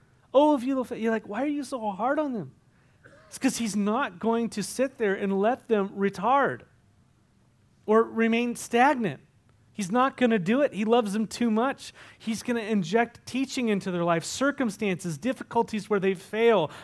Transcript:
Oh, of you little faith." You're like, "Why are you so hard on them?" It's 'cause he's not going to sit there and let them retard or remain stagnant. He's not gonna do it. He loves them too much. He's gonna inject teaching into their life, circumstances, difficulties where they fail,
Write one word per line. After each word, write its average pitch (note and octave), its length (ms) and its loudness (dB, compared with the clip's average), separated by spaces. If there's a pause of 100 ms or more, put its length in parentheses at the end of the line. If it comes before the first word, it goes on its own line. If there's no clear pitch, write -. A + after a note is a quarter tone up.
(340)
Oh, D4+ 200 6
of B3 100 0
you B3+ 60 -2
little C4 140 -2
faith." A3+ 180 -8
You're A3+ 100 0
like, A3 160 -4
"Why G3+ 160 -6
are D4 40 -2
you D4 160 -4
so A3+ 280 -6
hard A#3+ 280 -2
on C#4+ 140 -2
them?" D#3+ 180 -8 (760)
It's - 100 -18
'cause B3 200 0
he's G#3+ 180 -4
not G#3 440 0
going A3+ 320 0
to G#3 120 -6
sit C4+ 340 -2
there G#3 180 2
and G3 240 0
let A3+ 280 0
them G3+ 220 2
retard G3 720 0 (1200)
or A3 180 6
remain A3+ 520 0
stagnant. A#3+ 680 0 (500)
He's F3+ 200 -6
not B3+ 260 2
gonna A3+ 220 2
do G#3+ 220 2
it. D4 120 2
He G#3 120 -2
loves A3 280 2
them A3 140 -2
too A#3+ 240 -2
much. A#3 420 -2 (240)
He's A3 240 -6
gonna A#3+ 200 -2
inject G#3+ 680 0
teaching B3+ 420 -2
into G3 220 0
their F3 120 -2
life, E3+ 200 2
circumstances, G#3 960 -2
difficulties - 680 -4
where G#3 120 0
they F#3+ 160 0
fail, G#3+ 560 2 (120)